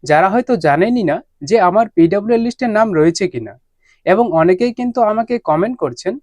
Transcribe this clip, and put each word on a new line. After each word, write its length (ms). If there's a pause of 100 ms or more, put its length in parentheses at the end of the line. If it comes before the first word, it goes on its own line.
যারা 280
হয়তো 200 (140)
জানেনই 440
না 60 (320)
যে 80 (120)
আমার 180 (100)
পিডব্লিউ 480
লিস্টের 340
নাম 100 (100)
রয়েছে 340
কিনা, 220 (520)
এবং 180 (160)
অনেকেই 380
কিন্তু 200 (120)
আমাকে 240 (140)
কমেন্ট 340
করছেন 400